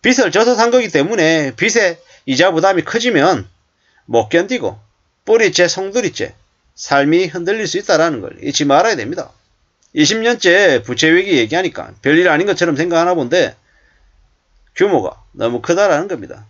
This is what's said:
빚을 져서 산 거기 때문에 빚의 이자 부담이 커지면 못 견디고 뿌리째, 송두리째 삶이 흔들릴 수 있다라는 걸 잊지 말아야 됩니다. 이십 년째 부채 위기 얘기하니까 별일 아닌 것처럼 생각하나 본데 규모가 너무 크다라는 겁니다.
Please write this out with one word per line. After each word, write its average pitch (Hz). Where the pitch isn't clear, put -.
빚을 240
져서 226
산 233
거기 240
때문에 160
빚의 196
이자 147
부담이 175
커지면 185
못 113
견디고 170
뿌리째, 196
송두리째 196
삶이 151
흔들릴 175
수 175
있다라는 160
걸 -
잊지 147
말아야 175
됩니다. 139
이십 151
년째 196
부채 160
위기 185
얘기하니까 113
별일 165
아닌 165
것처럼 170
생각하나 170
본데 156
규모가 156
너무 120
크다라는 175
겁니다. 107